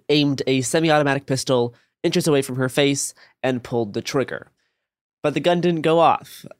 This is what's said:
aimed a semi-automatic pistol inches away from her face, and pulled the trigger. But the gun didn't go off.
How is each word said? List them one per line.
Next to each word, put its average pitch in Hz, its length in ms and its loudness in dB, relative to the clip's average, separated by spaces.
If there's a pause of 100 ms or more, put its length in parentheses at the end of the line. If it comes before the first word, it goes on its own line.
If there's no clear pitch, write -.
aimed 143 360 2
a 131 160 0
semi-automatic 151 640 0
pistol 123 480 -2 (300)
inches 170 240 0
away 143 160 2
from 127 140 -8
her 131 120 -2
face, 139 460 0 (260)
and 123 220 -2
pulled 113 320 -4
the 113 80 -6
trigger. - 480 -6 (720)
But 147 100 -2
the 156 60 -2
gun 175 200 2
didn't 170 220 0
go 160 160 2
off. - 480 0 (140)